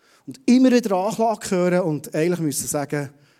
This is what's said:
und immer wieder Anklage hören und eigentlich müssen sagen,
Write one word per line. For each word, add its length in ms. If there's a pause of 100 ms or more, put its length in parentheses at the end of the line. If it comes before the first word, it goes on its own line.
(260)
und 180
immer 260
wieder 260
Anklage 540
hören 300
und 340
eigentlich 260
müssen 260
sagen, 440 (280)